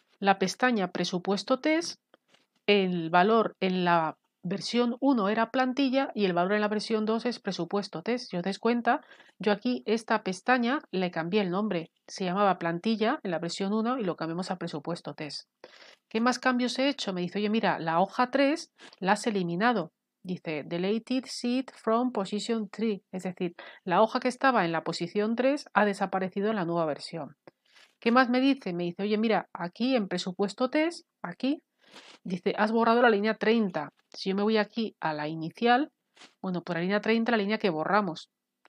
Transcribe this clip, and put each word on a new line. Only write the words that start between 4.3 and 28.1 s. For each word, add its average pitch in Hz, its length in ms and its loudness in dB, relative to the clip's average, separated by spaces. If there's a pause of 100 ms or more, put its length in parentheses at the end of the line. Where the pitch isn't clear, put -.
versión 233 560 -2
uno 247 280 4
era 226 220 0
plantilla 262 640 0
y 208 120 2
el 180 80 2
valor 180 200 2
en 208 80 2
la 208 60 2
versión 214 380 -2
dos 226 200 0
es 233 140 -4
presupuesto 185 600 -4
test". 247 280 -4
Si 180 60 -6
os 175 60 -2
dais 190 160 -4
cuenta, 240 440 0 (360)
yo 214 140 0
aquí 247 340 -2
esta 220 380 0
pestaña 247 560 0 (100)
le 185 200 -2
cambié 175 320 0
el 180 80 0
nombre. 185 400 -2 (160)
Se - 180 -8
llamaba 190 340 2
plantilla 214 640 0
en 196 100 -4
la 156 60 -2
versión 196 340 -4
uno 226 260 0
y 220 60 -4
lo 165 120 -2
cambiamos 170 340 -6
a 185 80 -2
presupuesto 160 560 -8
test. - 340 -12 (600)
"¿Qué 220 120 -4
más 247 180 2
cambios 247 400 0
he 269 100 2
hecho?". 269 240 -4
Me 180 100 -2
dice, 180 160 -4
"Oye, 208 120 -2
mira, 208 280 2
la 165 220 0
hoja 247 300 0
tres 277 420 0 (280)
la 190 120 2
has 208 140 0
eliminado". 190 640 0 (320)
Dice, 160 420 -6
"Deleted 220 600 -2
sheet 247 480 -4
from 240 380 0
position 208 580 -4
three". 208 420 -4
Es 185 120 -8
decir, 180 300 -4 (300)
la 190 180 4
hoja 226 180 0
que 254 80 -2
estaba 247 360 2
en 165 80 0
la 160 120 -2
posición 208 520 -2
tres 269 380 0
ha 214 100 6
desaparecido 196 640 -2
en 226 60 -2
la 180 100 -2
nueva 170 200 0
versión. 147 500 -8 (640)
¿Qué 233 120 2